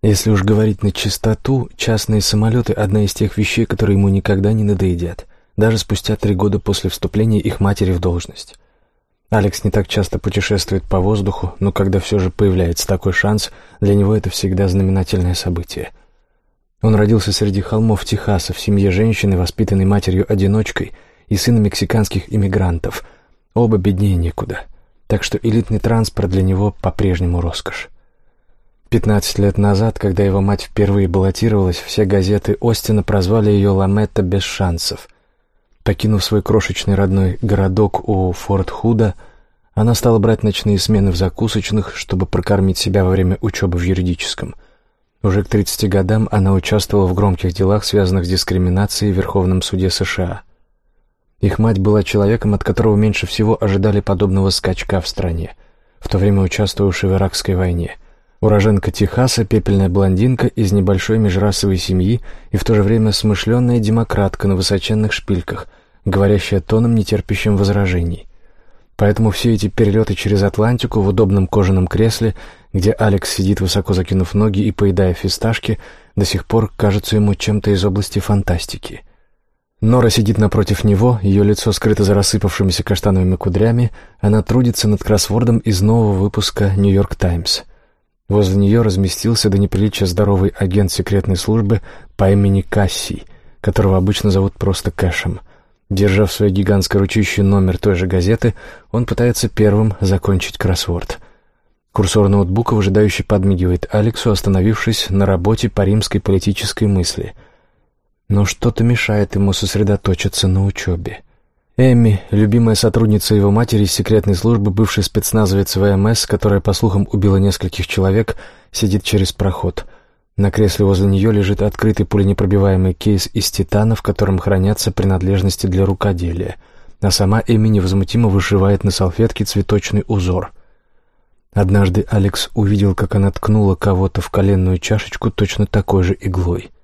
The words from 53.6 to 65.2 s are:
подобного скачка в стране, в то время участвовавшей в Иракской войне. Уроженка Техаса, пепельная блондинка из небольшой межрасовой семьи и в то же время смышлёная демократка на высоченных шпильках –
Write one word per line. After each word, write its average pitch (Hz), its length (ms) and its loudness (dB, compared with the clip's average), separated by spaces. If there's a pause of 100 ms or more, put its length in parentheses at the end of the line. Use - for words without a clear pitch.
подобного 95 500 0
скачка - 500 -2
в - 80 -8
стране, - 480 -6 (440)
в - 80 -12
то 98 100 0
время 98 240 2
участвовавшей 95 640 0
в 95 60 2
Иракской 95 400 -2
войне. 87 420 -2 (440)
Уроженка 104 520 2
Техаса, 120 520 0
пепельная 98 440 0
блондинка 98 580 2
из 104 240 -2
небольшой 101 480 0
межрасовой 98 580 0
семьи 92 440 0 (320)
и - 40 -2
в 98 60 0
то 117 120 0
же 104 100 4
время 110 260 2
смышлёная 117 680 0
демократка 107 640 0
на 98 80 2
высоченных 101 580 -2
шпильках – - 540 -6 (380)